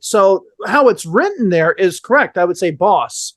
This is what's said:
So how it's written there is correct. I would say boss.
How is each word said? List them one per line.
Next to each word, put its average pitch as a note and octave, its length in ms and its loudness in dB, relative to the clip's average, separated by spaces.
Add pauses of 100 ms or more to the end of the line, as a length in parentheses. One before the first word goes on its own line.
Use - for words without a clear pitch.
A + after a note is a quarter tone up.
So G3 440 2 (200)
how B3 240 2
it's F#3 160 -2
written B3+ 440 -2
there E3+ 240 2
is F3+ 260 -2
correct. B3+ 380 -2
I F3+ 60 2
would F3 140 -2
say F3 140 -2
boss. D#3+ 640 -2